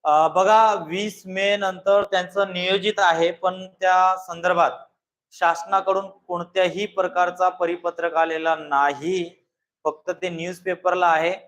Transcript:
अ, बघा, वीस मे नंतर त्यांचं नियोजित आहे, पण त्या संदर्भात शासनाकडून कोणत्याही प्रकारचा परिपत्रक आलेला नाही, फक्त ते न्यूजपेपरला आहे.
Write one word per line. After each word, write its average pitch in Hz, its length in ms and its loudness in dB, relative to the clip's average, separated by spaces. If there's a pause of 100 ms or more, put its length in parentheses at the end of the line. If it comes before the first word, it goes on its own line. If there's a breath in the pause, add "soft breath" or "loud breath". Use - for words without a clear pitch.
अ, 156 220 4
बघा, 208 460 4 (140)
वीस 202 400 -6
मे 196 300 0
नंतर 196 460 0
त्यांचं 190 500 -2
नियोजित 190 460 -2
आहे, 170 320 4
पण 185 340 -4 (140)
त्या 185 380 4
संदर्भात 170 540 0 (600)
शासनाकडून 190 760 0 (200)
कोणत्याही 175 580 -2
प्रकारचा 180 640 -2
परिपत्रक 175 640 -4
आलेला 160 420 0
नाही, 147 680 -2 (600)
फक्त 156 260 -6 (100)
ते 185 80 -6
न्यूजपेपरला 180 760 -2
आहे. 165 260 2 (140)